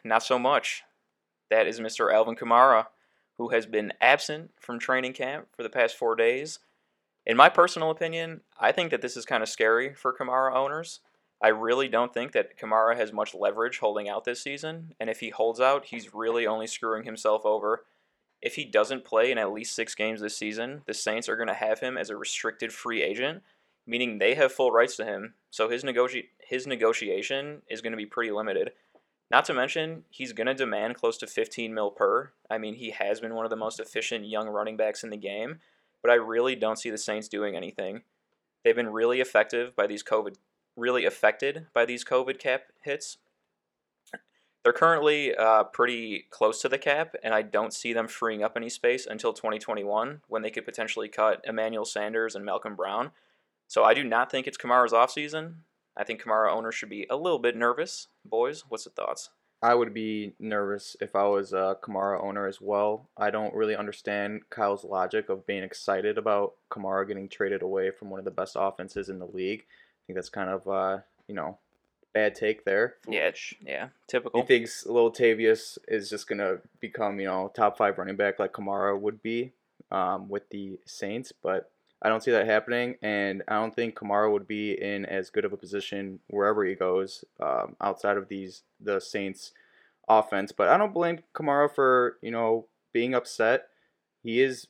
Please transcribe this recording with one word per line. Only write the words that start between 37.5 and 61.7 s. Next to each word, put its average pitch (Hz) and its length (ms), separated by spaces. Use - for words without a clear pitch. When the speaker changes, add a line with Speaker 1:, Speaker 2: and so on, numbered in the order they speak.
Speaker 1:
anything. 92 460
They've 113 120
been 117 140
really 117 320
effective 120 540
by 104 100
these 104 180
covid, 101 340
really 120 300
affected 139 680
by 117 120
these 120 200
covid 131 320
cap 131 280
hits. - 340
They're 120 80
currently, 151 640
uh, 110 280
pretty 117 640
close 110 320
to - 80
the 135 80
cap, 156 460
and 110 100
I 107 80
don't 107 320
see 117 200
them 113 140
freeing 110 360
up 110 120
any 117 140
space 123 380
until 110 260
twenty 107 240
twenty-one, 107 720
when 110 160
they 110 80
could 110 140
potentially 110 440
cut 107 360
Emmanuel 110 380
Sanders 110 520
and 101 100
Malcolm 104 300
Brown. 101 360
So 113 160
I 110 120
do 139 80
not 117 260
think 131 160
it's 110 100
Kamara's 123 380
offseason. 151 600
I 202 60
think 110 180
Kamara 107 320
owners 113 220
should 104 140
be 104 200
a 131 80
little 160 220
bit 120 160
nervous. 120 520
Boys, 120 460
what's 110 140
the - 80
thoughts? - 400
Speaker 2:
I 120 100
would 113 220
be 107 420
nervous 101 640
if - 140
I 98 80
was 101 280
a 95 300